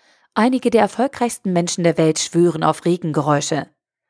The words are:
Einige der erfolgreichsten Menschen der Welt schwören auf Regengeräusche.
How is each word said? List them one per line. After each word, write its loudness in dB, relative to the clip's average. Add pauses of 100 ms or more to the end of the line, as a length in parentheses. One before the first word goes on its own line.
(340)
Einige 2
der 4
erfolgreichsten -2
Menschen -2
der 2
Welt 2
schwören 0
auf -2
Regengeräusche. -2 (420)